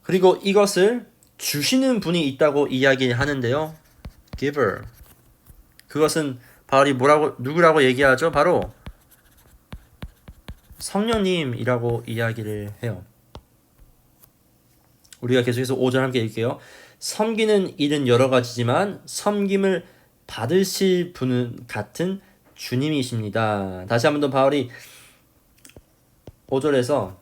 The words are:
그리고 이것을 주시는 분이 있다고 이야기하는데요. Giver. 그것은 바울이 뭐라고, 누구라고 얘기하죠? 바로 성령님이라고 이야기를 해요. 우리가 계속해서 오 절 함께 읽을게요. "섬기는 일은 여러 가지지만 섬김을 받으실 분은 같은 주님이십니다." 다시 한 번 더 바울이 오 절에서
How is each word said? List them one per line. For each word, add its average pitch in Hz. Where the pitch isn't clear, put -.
그리고 180
이것을 202
주시는 254
분이 165
있다고 143
이야기하는데요. 135
Giver. 139
그것은 147
바울이 139
뭐라고, 147
누구라고 156
얘기하죠? 131
바로 147
성령님이라고 135
이야기를 113
해요. 95
우리가 123
계속해서 127
오 127
절 131
함께 127
읽을게요. 113
"섬기는 214
일은 143
여러 123
가지지만 131
섬김을 196
받으실 180
분은 123
같은 175
주님이십니다." 110
다시 117
한 147
번 147
더 143
바울이 135
오 135
절에서 127